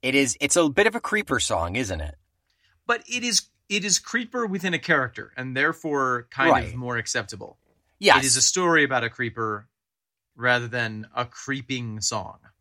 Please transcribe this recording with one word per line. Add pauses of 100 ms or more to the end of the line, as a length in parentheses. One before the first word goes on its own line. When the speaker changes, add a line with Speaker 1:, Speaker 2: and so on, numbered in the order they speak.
Speaker 1:
It
is,
it's
a
bit
of
a
creeper
song,
isn't
it? (680)
Speaker 2:
But (100)
it
is, (200)
it
is
creeper
within
a
character,
and
therefore
kind
Speaker 1:
Right.
Speaker 2:
of
more
acceptable. (420)
Speaker 1:
Yes.
Speaker 2:
It
is
a
story
about
a
creeper (680)
rather
than
a
creeping
song. (240)